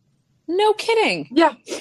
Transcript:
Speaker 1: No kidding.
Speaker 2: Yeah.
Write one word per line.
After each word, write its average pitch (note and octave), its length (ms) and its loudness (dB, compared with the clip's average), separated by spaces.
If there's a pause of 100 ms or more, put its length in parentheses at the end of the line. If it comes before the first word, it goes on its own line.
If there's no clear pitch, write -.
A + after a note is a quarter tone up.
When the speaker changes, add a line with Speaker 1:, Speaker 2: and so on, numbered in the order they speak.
(480)
Speaker 1:
No G4+ 260 2
kidding. F#4+ 580 -2
Speaker 2:
Yeah. D4 220 2 (280)